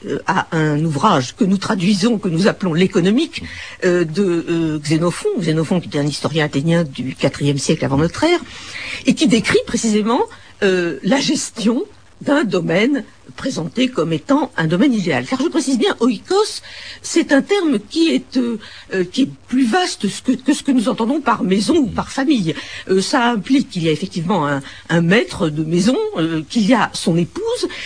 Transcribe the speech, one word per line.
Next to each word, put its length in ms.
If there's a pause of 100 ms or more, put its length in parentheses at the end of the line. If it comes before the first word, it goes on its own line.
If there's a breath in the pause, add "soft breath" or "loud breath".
euh, 200
à 300
un 300
ouvrage 500
que 80
nous 140
traduisons, 600
que 120
nous 180
appelons 260
l'économique, 680 (400 loud breath)
euh, 220
de, 440
euh, 300
Xénophon, 480 (100)
Xénophon 440
qui 80
était 100
un 80
historien 380
athénien 400
du 280
quatrième 440
siècle 260
avant 140
notre 260
ère, 160 (680 loud breath)
et 80
qui 140
décrit 400
précisément, 540 (420 loud breath)
euh, 400
la 160
gestion 640 (380)
d'un 240
domaine 580 (320)
présenté 540
comme 220
étant 460
un 80
domaine 260
idéal. 380
Car 100
je 100
précise 280
bien, 220
oikos, 640 (400 loud breath)
c'est 280
un 120
terme 340
qui 320
est, 280
euh, 200 (340 loud breath)
euh, 120
qui 200
est 60 (180)
plus 180
vaste 420 (160)
que, 80
que 220
ce 100
que 80
nous 180
entendons 320
par 220
maison 340
ou 80
par 260
famille. 440 (340 loud breath)
Euh, 120
ça 280
implique 400
qu'il 140
y 60
a 20
effectivement 560
un, 160 (260 loud breath)
un 120
maître 480
de 140
maison, 340 (180)
euh, 340
qu'il 160
y 80
a 200
son 240
épouse, 500 (180 loud breath)